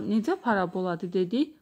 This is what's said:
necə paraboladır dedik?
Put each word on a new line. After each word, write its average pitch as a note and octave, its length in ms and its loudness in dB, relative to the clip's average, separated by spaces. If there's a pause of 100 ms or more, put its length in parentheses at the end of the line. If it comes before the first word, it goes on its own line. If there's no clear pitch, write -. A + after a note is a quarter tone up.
necə A3+ 320 2
paraboladır F#3 760 0
dedik? G3+ 480 0